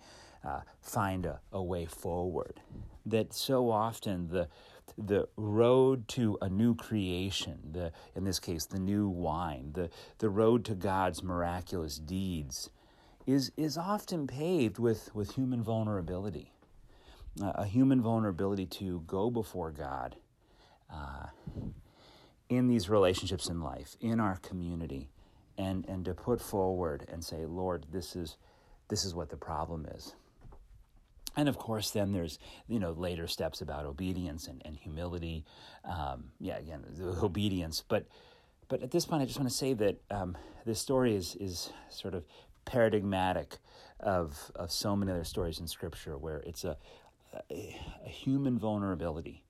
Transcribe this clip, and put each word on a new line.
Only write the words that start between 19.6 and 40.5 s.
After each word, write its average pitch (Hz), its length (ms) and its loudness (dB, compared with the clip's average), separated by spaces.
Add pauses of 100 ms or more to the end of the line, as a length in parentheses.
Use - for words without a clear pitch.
God, 69 440 -6 (800)
uh, 69 340 -10 (1200)
in 123 180 4
these 113 200 4
relationships 95 640 4
in 85 120 -2
life, 65 380 -8
in 113 200 2
our 98 180 2
community, 82 720 -6 (480)
and, 95 300 -2
and 92 180 -4
to 90 80 -2
put 117 260 0
forward 92 720 0
and 82 120 -8
say, 80 240 -6
"Lord, 87 440 -2
this 90 240 -6
is, 85 220 -6 (520)
this 107 140 0
is 90 120 -4
what 82 140 -4
the 78 80 -10
problem 80 580 -4
is." - 180 -14 (1200)
And 147 140 6
of - 80 0
course, 110 340 -2
then 101 200 2
there's, 85 280 -2 (280)
you 113 120 0
know, 85 120 0
later 85 360 -2
steps - 340 -4
about 73 240 -4
obedience 85 600 -4
and, - 160 -12
and 78 120 -10
humility. 82 720 -6 (380)
Um, 67 420 -6 (140)
yeah, 71 180 -4
again, 76 260 -10 (140)
the 90 280 0
obedience. 92 640 0
But, 101 200 2 (600)
but - 140 0
at 135 100 -8
this 170 140 4
point, 156 160 2
I 131 40 2
just 120 120 -4
wanna 131 120 2
say 135 240 0
that, 101 240 2 (120)
um, 95 280 -4 (280)